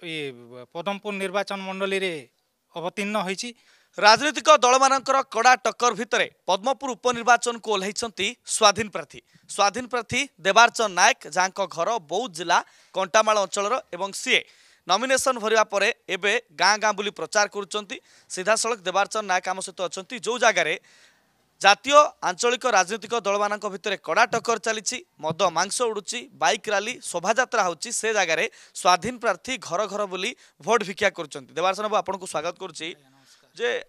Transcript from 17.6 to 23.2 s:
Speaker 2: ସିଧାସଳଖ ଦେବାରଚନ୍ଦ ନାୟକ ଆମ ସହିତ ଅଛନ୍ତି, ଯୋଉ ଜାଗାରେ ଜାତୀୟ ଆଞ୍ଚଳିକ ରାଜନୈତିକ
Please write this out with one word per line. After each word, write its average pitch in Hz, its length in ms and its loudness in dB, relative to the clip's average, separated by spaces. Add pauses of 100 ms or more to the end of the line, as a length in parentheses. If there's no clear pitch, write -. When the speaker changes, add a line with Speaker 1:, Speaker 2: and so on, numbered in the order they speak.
Speaker 2:
ସିଧାସଳଖ 220 540 -2
ଦେବାରଚନ୍ଦ 190 400 -2
ନାୟକ 185 240 -2
ଆମ 190 120 -4
ସହିତ 190 220 -12
ଅଛନ୍ତି, 185 380 -8
ଯୋଉ 220 180 -4
ଜାଗାରେ 180 360 2 (840)
ଜାତୀୟ 202 360 6 (260)
ଆଞ୍ଚଳିକ 208 440 -2
ରାଜନୈତିକ 208 480 0 (100)